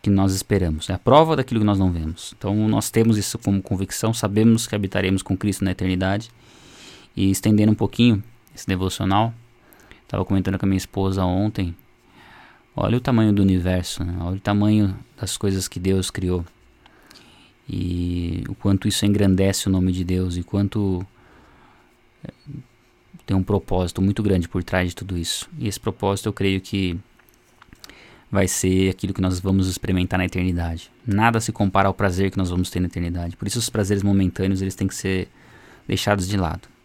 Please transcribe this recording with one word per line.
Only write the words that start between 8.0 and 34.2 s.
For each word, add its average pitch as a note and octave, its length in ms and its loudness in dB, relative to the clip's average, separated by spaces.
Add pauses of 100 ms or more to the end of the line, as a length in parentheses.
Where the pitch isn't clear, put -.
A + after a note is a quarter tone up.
esse - 120 -14
devocional, F#2+ 680 0 (760)
tava G2 160 -2
comentando F#2+ 340 0
com G2 80 -2
a - 20 2
minha F#2+ 100 2
esposa F#2+ 460 -2
ontem: F#2 500 -2 (1000)
olha G#2+ 220 0
o B2 40 0
tamanho A2+ 320 2
do G2+ 100 2
universo, F#2 640 0
né? F2+ 160 -6
Olha F2+ 160 -4
o G2 40 -10
tamanho G#2 560 2 (240)
das - 160 -6
coisas F#2+ 320 -2
que - 100 -10
Deus F#2 320 0
criou. F2+ 340 -2 (1200)
E F2 800 -4
o G2+ 60 -8
quanto G2+ 340 0
isso G2+ 180 0
engrandece G2 640 2
o - 20 0
nome F#2 220 2
de F#2 100 -2
Deus F2+ 340 -2
e F2 60 -4
quanto, G2 640 -2 (1160)
eh, - 80 -14 (920)
tem F#2+ 120 0
um F#2+ 80 2
propósito F#2 580 -2
muito G2+ 220 0
grande F#2 240 2
por - 160 -4
trás F2+ 240 0
de F2 80 -8
tudo F#2+ 200 -8
isso. - 400 -6
E B2+ 120 -4
esse G2 100 -6
propósito G2 480 -4
eu G#2 60 -2
creio F#2+ 280 0
que F#2 380 -4 (1300)
vai F#2+ 200 0
ser F#2+ 420 2
aquilo F#2+ 240 -4
que - 60 -6
nós F#2 180 0
vamos F#2+ 300 2
experimentar F#2 500 -2
na F#2 60 0
eternidade. E2+ 680 -4 (160)
Nada A2+ 340 4
se A2+ 120 -6
compara G2 340 2
ao F#2+ 80 2
prazer F#2+ 380 0
que - 60 -4
nós F#2 120 0
vamos F2+ 200 -2
ter F#2 100 -4
na F2+ 60 0
eternidade. F2 500 -6
Por G2+ 100 -8
isso A#2+ 140 -4
os A2+ 100 -4
prazeres G2 320 0
momentâneos, F#2+ 580 2